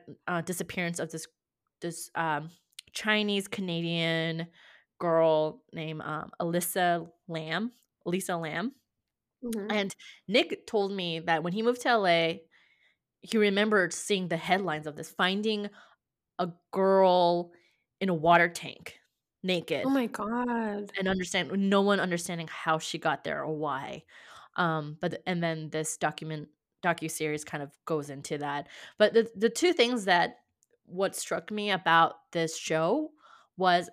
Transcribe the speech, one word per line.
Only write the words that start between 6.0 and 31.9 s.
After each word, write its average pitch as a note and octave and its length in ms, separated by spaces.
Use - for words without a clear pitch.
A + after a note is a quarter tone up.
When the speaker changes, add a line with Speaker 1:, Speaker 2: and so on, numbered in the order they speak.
Speaker 1:
um, D3+ 280
Alyssa F3 680
Lam, E3 420
Lisa F3+ 320
Lam. E3 360
Speaker 2:
Mm-hmm. G#3+ 260
Speaker 1:
And G3+ 240
Nick C4+ 380
told G3 260
me F3 280
that E3 240
when F3 80
he G#3+ 100
moved B3 200
to D4 60
L A3 180
A, E3+ 360
he - 160
remembered G3+ 540
seeing F#3 360
the E3 100
headlines E3 480
of D3 100
this, D#3+ 140
finding G#3 580
a F3+ 100
girl F3+ 800
in F#3+ 80
a F3+ 60
water E3+ 340
tank, - 500
naked. E3+ 440
Speaker 2:
Oh C4 40
my C4+ 160
God. A3 920
Speaker 1:
And F#3+ 80
understand, F#3 460
no G3 300
one G3 180
understanding E3+ 500
how D#3+ 280
she D#3+ 200
got D3+ 260
there D3 200
or D#3 100
why. C3+ 500
Um, D#3 440
but, F3 260
and F3 160
then D#3+ 280
this D#3 280
document, D#3 500
docuseries D#3 640
kind D3+ 180
of C#3+ 80
goes D3 240
into C#3+ 300
that. C#3+ 300
But G#3 140
the, A3 240
the A3+ 140
two D#4+ 240
things A#3+ 320
that, F3 300
what G3 280
struck - 380
me G#3 180
about E3 440